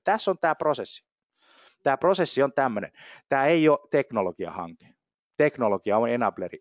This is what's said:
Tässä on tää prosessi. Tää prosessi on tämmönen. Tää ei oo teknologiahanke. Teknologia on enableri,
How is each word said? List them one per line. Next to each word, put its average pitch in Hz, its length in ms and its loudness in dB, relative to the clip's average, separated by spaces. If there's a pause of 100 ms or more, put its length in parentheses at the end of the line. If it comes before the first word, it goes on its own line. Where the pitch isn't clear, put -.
Tässä 202 260 -2
on 175 100 -2
tää 160 140 0
prosessi. 147 500 -6 (800)
Tää 135 140 0
prosessi 175 460 0
on 131 100 0
tämmönen. 110 380 -2 (380)
Tää 135 180 2
ei 156 220 4
oo 147 220 2
teknologiahanke. 90 1000 -4 (480)
Teknologia 107 640 2
on 117 100 2
enableri, 101 520 -2